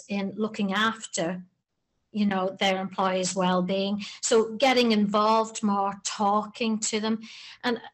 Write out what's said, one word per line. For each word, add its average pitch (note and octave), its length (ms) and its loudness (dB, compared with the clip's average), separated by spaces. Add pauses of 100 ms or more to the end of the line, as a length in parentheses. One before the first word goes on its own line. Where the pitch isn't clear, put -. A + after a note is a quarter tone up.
in G3 280 -4
looking G#3 380 -2
after, G3 720 -2 (680)
you G#3 140 0
know, F#3+ 340 0
their F#3+ 200 2
employees' F#3 560 -2
well-being, F#3+ 680 0 (180)
so A3 340 2
getting B3 360 4
involved G#3+ 720 2
more, G3+ 400 0
talking G#3 760 0
to A3 200 -2
them, A3 200 0 (440)
and A#3 180 -2 (120)